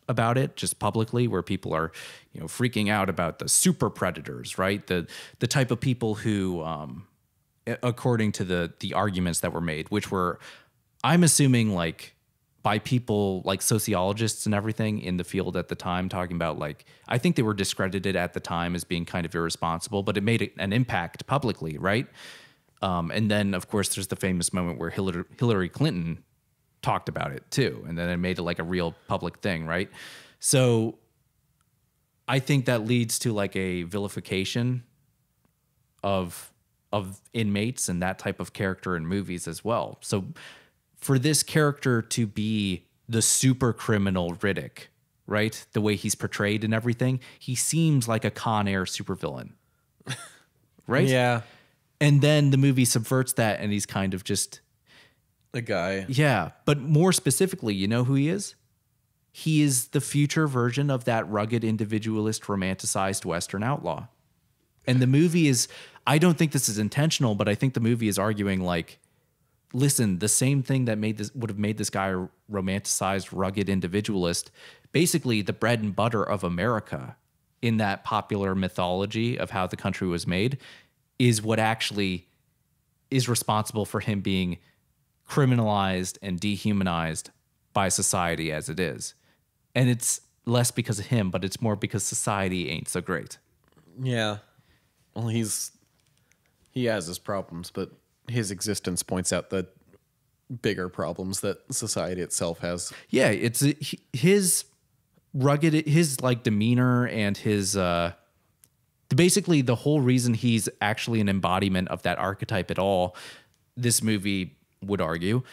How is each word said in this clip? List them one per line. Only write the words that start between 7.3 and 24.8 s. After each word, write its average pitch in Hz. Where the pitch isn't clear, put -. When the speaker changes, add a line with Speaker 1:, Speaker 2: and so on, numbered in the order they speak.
Speaker 1:
a-, 120
according 117
to 107
the, 87
the 95
arguments 90
that 87
were 82
made, 78
which 101
were, 90
I'm 170
assuming, 123
like, 85
by 107
people, 104
like, 95
sociologists 104
and 107
everything 107
in 90
the 87
field 92
at 87
the -
time, 92
talking 90
about, 82
like, 73
I 117
think 165
they 143
were 107
discredited 95
at 87
the 90
time 85
as 85
being 85
kind 87
of 82
irresponsible, 85
but 101
it 101
made 113
a-, -
an 98
impact 110
publicly, 98
right? 104
Um, 87
and 107
then, 101
of 90
course, 101
there's 98
the 90
famous 90
moment 87